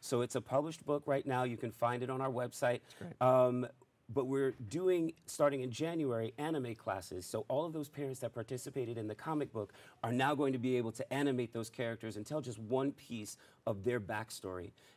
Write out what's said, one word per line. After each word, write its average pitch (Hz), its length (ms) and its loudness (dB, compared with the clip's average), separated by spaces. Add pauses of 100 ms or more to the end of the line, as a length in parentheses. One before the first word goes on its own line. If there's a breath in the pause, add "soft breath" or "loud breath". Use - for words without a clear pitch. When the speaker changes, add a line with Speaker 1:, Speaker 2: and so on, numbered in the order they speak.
Speaker 1:
So 120 200 0
it's 123 140 -2
a 123 60 2
published 147 440 0
book 147 220 0
right 139 200 2
now. 127 180 2
You 120 120 -2
can 117 140 -4
find 120 320 0
it 127 80 -4
on 131 100 -2
our 135 100 0
website. 123 520 0
Speaker 2:
That's - 160 -20
great. - 240 -4
Speaker 1:
Um, 127 440 8 (440)
but 127 160 0
we're 135 240 2 (180)
doing, 175 460 2 (100)
starting 143 380 2
in 127 80 -2
January, 131 680 0
anime 143 380 -2
classes. 92 500 -6
So - 240 -4
all 139 160 0
of 165 80 -6
those 151 160 -6
parents 135 320 -6
that 117 140 -6
participated 120 640 -4
in 107 100 -4
the 107 60 -4
comic 151 360 -2
book 104 220 -6 (300 loud breath)
are 117 100 0
now 131 220 4
going 135 180 2
to 127 60 0
be 127 180 2
able 113 160 0
to - 180 -6
animate 131 440 0
those 113 160 -4
characters 113 480 -6
and 107 80 -8
tell 151 160 -4
just 113 160 -8
one 131 340 0
piece - 460 -10 (280 soft breath)
of 101 160 -2
their 120 160 2
backstory. 98 720 -6 (240 soft breath)